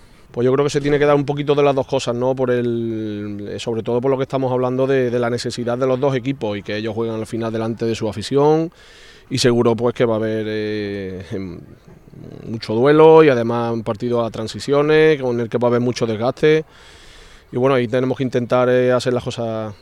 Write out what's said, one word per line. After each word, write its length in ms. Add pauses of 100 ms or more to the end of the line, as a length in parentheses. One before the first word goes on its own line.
(320)
Pues 140
yo 80
creo 100
que 60
se 100
tiene 180
que 60
dar 100
un 120
poquito 280
de 80
las 120
dos 120
cosas, 280
¿no? 200
Por 160
el, 1000
eh, 80
sobre 240
todo 180
por 100
lo 60
que 60
estamos 280
hablando 360
de, 240
de 80
la 100
necesidad 480
de 100
los 140
dos 160
equipos 400
y 60
que 120
ellos 200
juegan 260
al 60
final 260
delante 320
de 100
su 140
afición 640 (560)
y 80
seguro, 400
pues, 180
que 120
va 80
a 20
haber, 320
eh, 720 (100)
em, 280 (880)
mucho 240
duelo 500
y 60
además 460
un 80
partido 420
a 60
transiciones 920
con 180
el 120
que 80
va 100
a 40
haber 100
mucho 240
desgaste. 580 (880)
Y 60
bueno, 160
ahí 120
tenemos 300
que 80
intentar, 460
eh, 200
hacer 220
las 120
cosas, 580